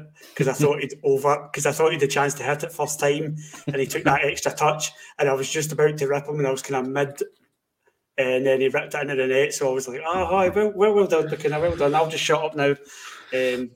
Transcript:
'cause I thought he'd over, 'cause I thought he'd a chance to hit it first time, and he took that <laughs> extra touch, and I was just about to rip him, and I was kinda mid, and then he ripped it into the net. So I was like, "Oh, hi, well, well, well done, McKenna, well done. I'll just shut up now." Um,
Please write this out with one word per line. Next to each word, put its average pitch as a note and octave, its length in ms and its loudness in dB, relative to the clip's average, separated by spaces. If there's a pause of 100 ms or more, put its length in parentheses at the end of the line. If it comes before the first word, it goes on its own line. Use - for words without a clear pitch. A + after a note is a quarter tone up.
(360)
'cause D3+ 120 2
I B2+ 60 2
thought D3 280 2
he'd C3+ 220 -8
over, C#3+ 500 2
'cause D3 120 -2
I C#3+ 60 2
thought D#3+ 220 2
he'd D3 100 -2
a C#3 40 4
chance C#3+ 280 2
to B2 80 -10
hit D3 200 -2
it E3 100 -8
first - 260 -4
time, D3 360 0 (320)
and C#3+ 80 -2
he C3+ 100 0
took D3+ 180 -4
that C#3+ 180 4
<laughs> C#3+ 40 0
extra - 260 -2
touch, D3+ 400 0 (280)
and C#3+ 100 4
I C3+ 40 4
was C3 160 -2
just D#3 220 -4
about D3+ 260 2
to C#3+ 100 0
rip C#3+ 200 -2
him, D3+ 120 -4
and C#3 80 0
I C3 40 0
was C3 100 -4
kinda C3+ 280 -4
mid, C#3 320 -2 (960)
and C3 280 0
then C3 160 4
he C3+ 80 4
ripped C#3 240 -4
it D3 80 -4
into C#3 140 -4
the C3 120 0
net. C#3 260 2
So C#3 160 -2
I C3 40 0
was C3 140 -4
like, C3 180 -10
"Oh, F3+ 200 -2
hi, F#3 240 2
well, G#3 240 0
well, G#3 200 4
well G3+ 140 4
done, D#3 220 2
McKenna, D3+ 300 -2
well E3+ 160 0
done. C#3+ 200 2
I'll D#3+ 140 2
just D#3 140 -4
shut D#3 200 2
up D#3 120 -4
now." C#3+ 160 2
Um, B2+ 1040 -4